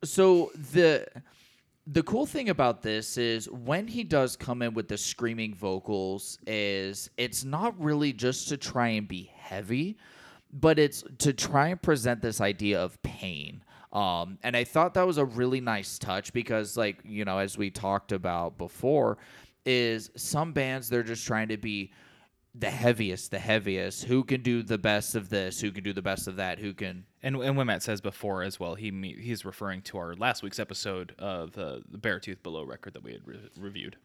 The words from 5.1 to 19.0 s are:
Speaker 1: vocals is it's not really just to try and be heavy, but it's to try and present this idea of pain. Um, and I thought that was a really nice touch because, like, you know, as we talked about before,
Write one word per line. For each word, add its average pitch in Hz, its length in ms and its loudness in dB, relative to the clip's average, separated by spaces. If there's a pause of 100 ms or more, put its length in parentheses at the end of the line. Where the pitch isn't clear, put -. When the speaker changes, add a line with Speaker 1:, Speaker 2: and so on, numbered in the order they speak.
Speaker 1:
vocals 95 920 -2
is 101 680 -2
it's 123 280 -2
not 180 360 -2
really 151 320 2
just 123 360 0
to 147 80 -2
try 120 320 0
and 107 200 0
be 92 260 -8
heavy, 120 600 -4 (560)
but 156 260 6
it's 147 240 4 (160)
to 143 140 4
try 143 360 4
and 180 120 -2
present 120 400 2
this 110 200 -2
idea 101 400 2
of 90 220 -4
pain. 78 600 -8 (300)
Um, 92 500 0
and 107 140 -2
I 120 80 4
thought 165 300 4
that 185 120 6
was 175 100 2
a 147 80 6
really 127 380 2
nice 110 360 -2
touch 98 360 -4
because, 110 420 0
like, 104 280 2
you 104 200 -4
know, 95 140 0
as 98 180 0
we 101 140 -2
talked 98 420 -2
about 87 460 -2
before, 117 580 2 (480)